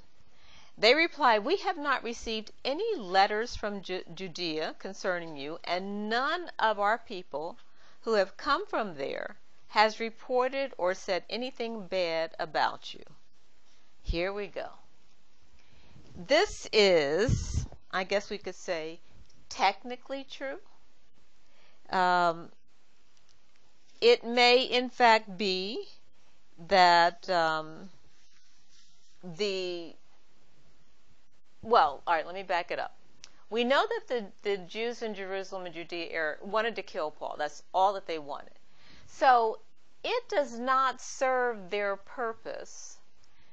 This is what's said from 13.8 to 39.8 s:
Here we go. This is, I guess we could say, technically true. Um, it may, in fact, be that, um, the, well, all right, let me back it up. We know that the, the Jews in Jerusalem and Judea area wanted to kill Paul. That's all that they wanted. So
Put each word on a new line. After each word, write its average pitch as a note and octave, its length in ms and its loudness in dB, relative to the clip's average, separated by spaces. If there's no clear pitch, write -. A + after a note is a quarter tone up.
Here F3 300 0
we G3+ 160 -6
go. C3 220 -8
This D4 560 4
is, F3+ 920 6
I F#3 140 0
guess G3+ 240 0
we G#3 80 -4
could - 180 -6
say, D#3+ 440 -6
technically C4+ 800 0
true. C#4+ 280 -6
Um, F3 580 4
it A#3 240 8
may, B3 400 8
in B3 260 2
fact, A3 480 6
be G3 460 -2
that, F3 640 8
um, D#3+ 600 0
the, F3+ 560 -2
well, F3+ 460 6
all E3+ 80 4
right, D#3 100 0
let F3 80 -8
me G3 100 -6
back F3 280 0
it C#3+ 80 -2
up. - 160 -6
We A#3 140 2
know C#4+ 220 6
that A4+ 220 -4
the, G#3 420 -4
the G3+ 80 2
Jews A3+ 460 -4
in A3 100 -4
Jerusalem F#3+ 520 -6
and E3 100 -8
Judea E3+ 340 -6
area D#3 320 0
wanted G#3+ 360 2
to F#3+ 40 -2
kill D#3 300 -4
Paul. - 260 -6
That's D3 240 -4
all F#3+ 200 6
that F#3+ 140 -6
they E3 100 -4
wanted. C#3+ 360 -10
So A#3+ 520 6